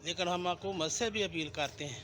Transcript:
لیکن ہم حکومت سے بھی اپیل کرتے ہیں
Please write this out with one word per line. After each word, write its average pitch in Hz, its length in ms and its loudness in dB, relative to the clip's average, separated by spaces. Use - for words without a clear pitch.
لیکن 175 240 0
ہم 180 200 2
حکومت 175 440 0
سے 226 180 2
بھی 208 140 2
اپیل 160 260 0
کرتے 147 380 -2
ہیں 123 160 -6